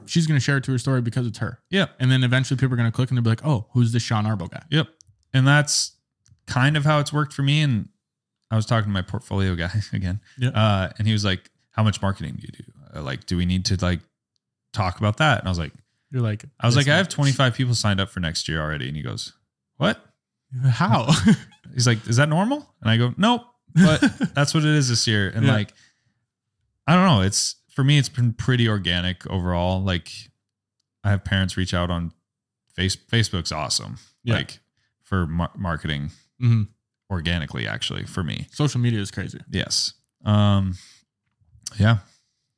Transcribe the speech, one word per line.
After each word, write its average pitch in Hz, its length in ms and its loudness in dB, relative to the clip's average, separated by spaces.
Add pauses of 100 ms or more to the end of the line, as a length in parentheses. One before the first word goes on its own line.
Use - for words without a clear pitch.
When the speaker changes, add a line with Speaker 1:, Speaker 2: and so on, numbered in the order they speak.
Speaker 1:
she's 170 220 0
gonna 151 140 2
share 139 160 0
it 131 80 -4
to 131 80 -2
her 127 60 0
story 131 220 0
because 117 280 -4
it's 104 100 -10
her. - 220 -8 (100)
Speaker 2:
Yeah. 190 160 2 (140)
Speaker 1:
And 127 100 4
then 131 140 4
eventually 127 340 0
people 127 160 0
are - 20 0
gonna 117 140 0
click 127 200 -2
and 131 60 0
they'll 120 60 2
be 113 80 2
like, 113 160 -2
"Oh, 127 240 -2
who's 120 220 2
this 120 100 0
Sean 107 220 -2
Arbo 104 260 -4
guy?" - 200 -16
Speaker 2:
Yep. 151 180 0 (440)
And 131 140 4
that's 143 460 2 (560)
kind 139 280 2
of 143 80 0
how 151 140 4
it's 143 140 -2
worked 147 200 -2
for 139 120 -4
me. 147 160 2
And 131 280 0 (600)
I 113 60 0
was 107 100 0
talking 110 200 2
to 104 60 -2
my 95 100 0
portfolio 98 520 -2
guy 85 160 -4 (120)
<laughs> - 100 -14
again. 95 260 -4 (200)
Speaker 1:
Yeah. 127 100 0
Speaker 2:
Uh, 104 500 2
and 107 80 -2
he 110 60 2
was 104 120 0
like, 92 260 -4 (200)
"How 110 140 0
much 104 180 0
marketing 85 380 -4
do - 80 -16
you - 160 -18
do? - 340 -20
Uh, 76 40 -10
like, 65 240 -8
do 92 100 -4
we 87 100 0
need 90 200 0
to, 95 140 0
like, 87 200 0 (720)
talk 92 260 -2
about 104 200 0
that?" 147 200 2
And - 80 -8
I 92 60 0
was 87 60 -2
like, 76 140 -6 (380)
Speaker 1:
You're 127 120 -4
like, 107 220 -4 (140)
Speaker 2:
I - 80 -2
was 120 80 4
Speaker 1:
"Yes, 143 60 4
Speaker 2:
like, 135 80 0
"I 151 80 4
Speaker 1:
ma'am." - 20 4
Speaker 2:
have 190 100 0
twenty-five 135 460 2
people 123 220 0
signed 101 240 0
up 95 100 -4
for - 80 -10
next 80 300 -4
year 80 120 -4
already." 76 280 -6
And 73 80 -8
he 76 80 -8
goes, - 300 -10 (420)
"What?" 185 280 -4 (640)
Speaker 1:
How? 160 440 2 (300)
<laughs> - 320 -20
Speaker 2:
He's 123 120 0
like, 113 220 2
"Is 120 80 0
that 147 120 4
normal?" 220 520 -2
And 110 100 0
I 113 60 4
go, 123 200 0
"Nope, 233 260 2 (300)
but 160 280 6
Speaker 1:
<laughs> - 340 0
Speaker 2:
that's 143 180 2
what 156 120 2
it 151 100 2
is 139 140 2
this 117 180 0
year." 104 260 0
And 113 140 0
Speaker 1:
Yeah. 110 60 6
Speaker 2:
like, 104 200 -2 (1160)
I 160 80 6
don't 185 100 6
know. 127 160 6
It's, - 340 0 (140)
for - 120 -2
me, 143 160 4
it's 131 100 2
been 120 240 0
pretty 120 360 0
organic 90 580 -2
overall. 90 560 0
Like, 90 300 -2 (920)
I 104 80 0
have 98 140 0
parents 95 320 -2
reach 92 180 -2
out 87 160 -2
on 85 220 -6 (600)
Face-, 92 240 -2
Facebook's 107 540 -2
awesome. 67 460 -6 (260)
Speaker 1:
Yeah. 117 140 -2
Speaker 2:
Like, - 240 -8 (420)
for 92 240 -2
mar-, 82 300 -4
marketing 78 540 -6 (320)
Speaker 1:
Mm-hmm. 117 200 4 (480)
Speaker 2:
organically, 80 560 -4
actually, 50 380 -8
for - 180 -8
me. 71 300 -8
Speaker 1:
Social 139 280 -2
media 117 200 0
is 95 100 -8
crazy. - 300 -10 (100)
Speaker 2:
Yes. - 440 -4 (300)
Um, 101 500 2 (1040)
yeah. 107 200 4 (600)